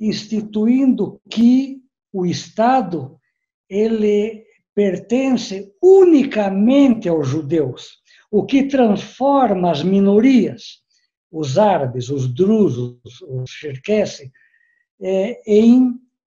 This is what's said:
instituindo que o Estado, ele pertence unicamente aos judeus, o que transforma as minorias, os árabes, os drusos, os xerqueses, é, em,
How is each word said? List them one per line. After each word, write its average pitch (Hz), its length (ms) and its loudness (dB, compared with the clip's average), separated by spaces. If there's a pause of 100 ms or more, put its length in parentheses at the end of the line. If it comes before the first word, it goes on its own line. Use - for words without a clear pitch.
instituindo 220 1200 -2 (100)
que 262 520 2 (300)
o 185 120 -4
Estado, 180 920 -2 (500)
ele 214 760 -2 (300)
pertence 202 960 -4 (100)
unicamente 262 1300 4
aos 156 200 -2
judeus, 143 760 -6 (280)
o 208 160 0
que 269 200 0
transforma 240 1040 0
as 147 120 -2
minorias, 196 1000 0 (480)
os 151 280 -6
árabes, 135 500 -2
os 131 240 -6
drusos, 127 880 -2
os 131 280 -12
xerqueses, 147 800 -6 (720)
é, 190 440 -6
em, 240 520 4 (300)